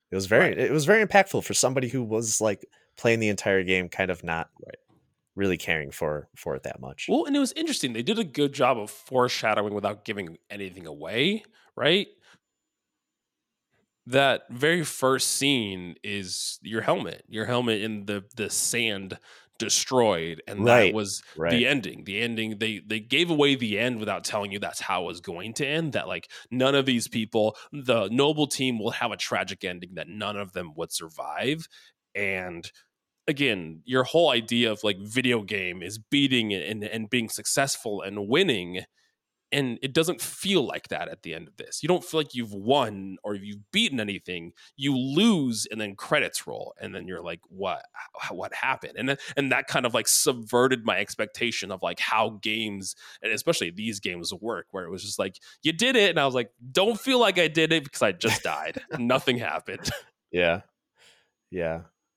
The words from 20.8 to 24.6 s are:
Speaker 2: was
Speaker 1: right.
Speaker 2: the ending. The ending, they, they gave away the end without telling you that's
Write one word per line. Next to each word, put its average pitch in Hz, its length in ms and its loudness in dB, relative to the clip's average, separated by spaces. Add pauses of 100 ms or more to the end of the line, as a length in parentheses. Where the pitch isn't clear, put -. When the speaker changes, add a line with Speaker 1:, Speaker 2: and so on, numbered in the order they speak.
Speaker 2:
was 104 280 -4 (140)
Speaker 1:
right. 80 160 2
Speaker 2:
the 120 160 4
ending. 170 340 -2
The 101 180 -6
ending, 110 380 -2
they, 107 260 -2
they 107 140 -4
gave 135 320 0
away 143 240 6
the 107 240 0
end 120 220 0
without 101 240 -4
telling 104 260 -2
you 98 80 -6
that's 92 220 -6